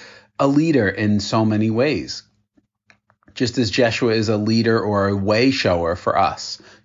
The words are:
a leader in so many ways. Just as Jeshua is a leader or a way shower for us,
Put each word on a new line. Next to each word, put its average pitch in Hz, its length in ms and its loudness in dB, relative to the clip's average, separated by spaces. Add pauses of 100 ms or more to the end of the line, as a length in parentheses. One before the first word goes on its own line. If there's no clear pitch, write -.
(380)
a 139 80 2
leader 143 420 2
in 104 320 0
so 113 260 0
many 107 240 0
ways. - 540 -4 (1120)
Just 123 220 -4
as 117 140 0
Jeshua 117 420 0
is 110 160 0
a 110 80 0
leader 113 420 2
or 101 300 0
a 98 80 0
way 107 340 2
shower 87 460 0
for - 220 -2
us, - 420 -4 (240)